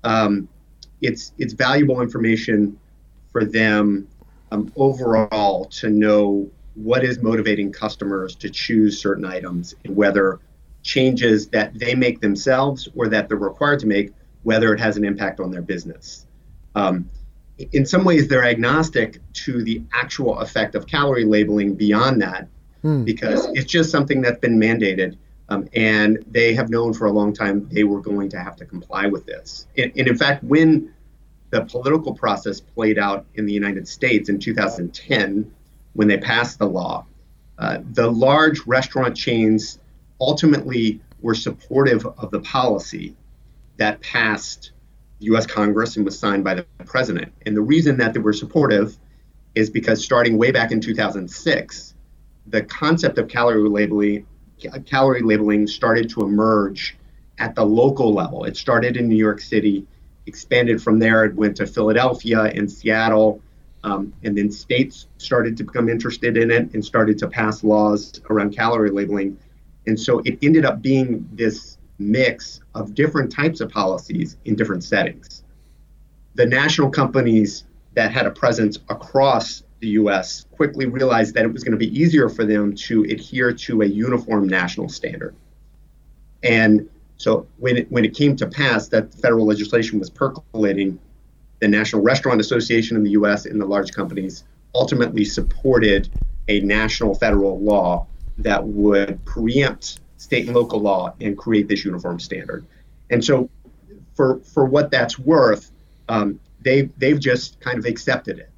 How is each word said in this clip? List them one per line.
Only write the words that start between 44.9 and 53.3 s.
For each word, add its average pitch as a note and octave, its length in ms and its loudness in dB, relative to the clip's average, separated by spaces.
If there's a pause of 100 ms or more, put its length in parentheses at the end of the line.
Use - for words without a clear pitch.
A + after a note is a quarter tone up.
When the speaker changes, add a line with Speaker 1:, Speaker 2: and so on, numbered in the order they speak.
Speaker 1:
the G#2+ 80 -10
U A2+ 100 4
S A2+ 100 0
Congress G#2+ 500 -2
and G#2+ 80 0
was G2 140 -6
signed G2+ 260 -2
by F#2+ 100 0
the F2+ 120 -8 (180)
president. A2 480 -4 (140)
And G#2+ 100 -2
the G#2 60 2
reason D3 360 4
that A2+ 160 0
they A#2 60 -2
were G#2+ 120 0
supportive B2+ 640 2 (580)
is A2 160 2
because A2+ 340 0
starting A#2+ 340 2
way B2 140 4
back A#2+ 180 0
in A2+ 100 0
two A2+ 140 -4
thousand F#2+ 340 -4
six, - 680 -6 (540)
the G#2+ 140 -2
concept D#3+ 560 0
of A#2 100 -4
calorie A#2 400 2